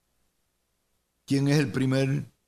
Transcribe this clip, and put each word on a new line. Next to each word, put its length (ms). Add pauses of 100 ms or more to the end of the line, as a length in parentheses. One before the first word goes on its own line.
(1200)
¿Quién 240
es 100
el 120
primer 640 (160)